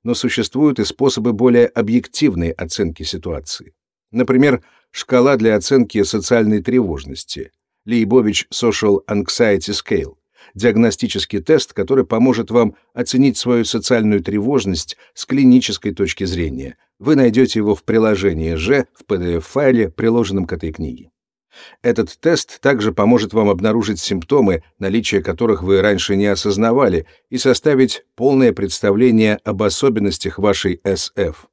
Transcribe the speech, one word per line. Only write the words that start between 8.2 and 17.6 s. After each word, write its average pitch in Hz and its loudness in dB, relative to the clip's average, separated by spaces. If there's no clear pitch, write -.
Social 104 0
Anxiety 101 -2
Scale, - -4
диагностический 104 0
тест, 151 0
который 127 0
поможет 113 0
вам 113 2
оценить 127 0
свою 120 0
социальную 107 0
тревожность 101 -2
с - -14
клинической 127 2
точки 98 -4
зрения. 71 -6
Вы 131 2
найдете 123 4
его 104 0